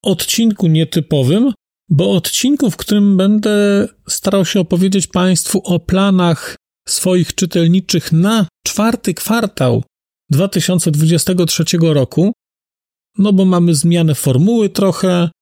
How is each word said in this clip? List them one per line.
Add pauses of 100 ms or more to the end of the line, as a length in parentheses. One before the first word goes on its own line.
Odcinku
nietypowym, (380)
bo
odcinku,
w
którym
będę (200)
starał
się
opowiedzieć
Państwu
o
planach (320)
swoich
czytelniczych
na (200)
czwarty
kwartał (480)
dwa
tysiące
dwudziestego
trzeciego
roku, (840)
no
bo
mamy
zmianę
formuły
trochę (120)